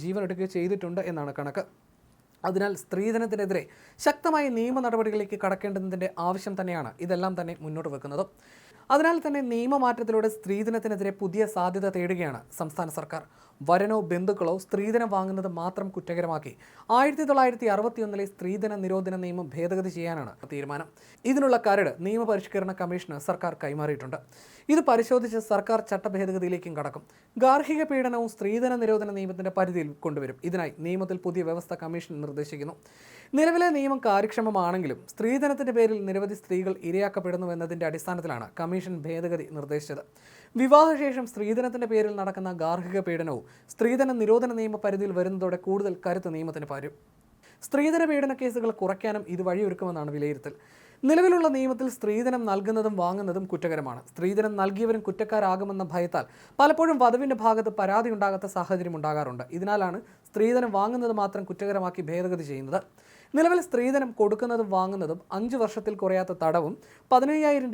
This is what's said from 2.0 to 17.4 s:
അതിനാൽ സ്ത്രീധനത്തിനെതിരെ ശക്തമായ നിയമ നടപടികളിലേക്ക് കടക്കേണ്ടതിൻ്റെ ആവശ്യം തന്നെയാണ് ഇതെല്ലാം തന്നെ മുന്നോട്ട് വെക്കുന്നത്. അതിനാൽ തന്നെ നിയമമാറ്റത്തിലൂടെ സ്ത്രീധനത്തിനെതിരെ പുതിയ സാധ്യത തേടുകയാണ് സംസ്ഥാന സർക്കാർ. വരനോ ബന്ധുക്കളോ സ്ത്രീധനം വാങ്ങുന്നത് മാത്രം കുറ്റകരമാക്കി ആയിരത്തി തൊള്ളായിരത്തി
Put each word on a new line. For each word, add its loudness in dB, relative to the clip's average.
അതിനാൽ 0
സ്ത്രീധനത്തിനെതിരെ -2
ശക്തമായ 2
നിയമ 0
നടപടികളിലേക്ക് 0
കടക്കേണ്ടതിൻ്റെ -2
ആവശ്യം -2
തന്നെയാണ് -4
ഇതെല്ലാം 0
തന്നെ -8
മുന്നോട്ട് -6
വെക്കുന്നത്. -4
അതിനാൽ 4
തന്നെ -2
നിയമമാറ്റത്തിലൂടെ 2
സ്ത്രീധനത്തിനെതിരെ -2
പുതിയ 0
സാധ്യത 0
തേടുകയാണ് -2
സംസ്ഥാന -4
സർക്കാർ. -8
വരനോ 4
ബന്ധുക്കളോ 0
സ്ത്രീധനം 0
വാങ്ങുന്നത് -2
മാത്രം -6
കുറ്റകരമാക്കി -4
ആയിരത്തി 4
തൊള്ളായിരത്തി 4